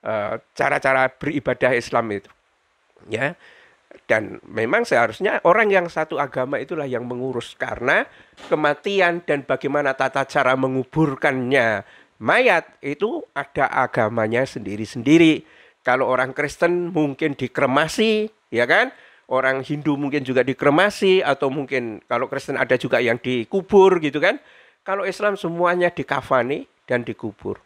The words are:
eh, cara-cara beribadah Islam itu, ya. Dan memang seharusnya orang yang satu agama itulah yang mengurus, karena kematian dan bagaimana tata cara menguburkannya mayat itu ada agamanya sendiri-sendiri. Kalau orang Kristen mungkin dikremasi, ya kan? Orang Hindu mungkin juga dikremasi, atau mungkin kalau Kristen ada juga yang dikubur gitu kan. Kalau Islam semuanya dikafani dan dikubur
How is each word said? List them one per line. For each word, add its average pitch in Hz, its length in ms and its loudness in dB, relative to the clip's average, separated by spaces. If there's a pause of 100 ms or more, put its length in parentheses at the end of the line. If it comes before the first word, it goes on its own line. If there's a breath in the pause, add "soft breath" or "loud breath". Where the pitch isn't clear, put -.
eh, 107 320 -4 (160)
cara-cara 135 560 0
beribadah 131 640 -2
Islam 117 400 -2
itu, - 160 -12 (800)
ya. 139 240 -4 (720 soft breath)
Dan 110 400 -2
memang 135 400 -2
seharusnya 120 560 0
orang 202 320 4
yang 175 160 0
satu 156 240 -6
agama 139 400 -4
itulah 143 320 -6
yang 120 160 -4
mengurus, 123 560 -8
karena 127 480 -2 (400 soft breath)
kematian 170 800 0
dan 143 160 -2
bagaimana 139 480 -2
tata 135 320 -2
cara 131 320 2
menguburkannya 131 1300 0 (400 soft breath)
mayat 185 400 2 (160)
itu 208 560 -6
ada 139 320 -2
agamanya 117 800 0
sendiri-sendiri. 127 960 2 (400 soft breath)
Kalau 123 240 2
orang 127 240 0
Kristen 170 640 -2
mungkin 147 400 -2
dikremasi, 147 960 0 (240)
ya 117 80 2
kan? 202 320 2 (320 loud breath)
Orang 131 400 -2
Hindu 147 320 -2
mungkin 143 240 -2
juga 131 160 0
dikremasi, 180 800 4
atau 135 320 0
mungkin 127 560 -6
kalau 120 240 -2
Kristen 139 240 -6
ada 127 240 0
juga 120 240 0
yang 120 160 2
dikubur 180 800 4
gitu 147 240 -2
kan. 214 160 0 (480 soft breath)
Kalau 190 160 -4
Islam 196 320 -2
semuanya 175 560 0
dikafani 139 800 -2 (160)
dan 123 160 -2
dikubur 107 640 -10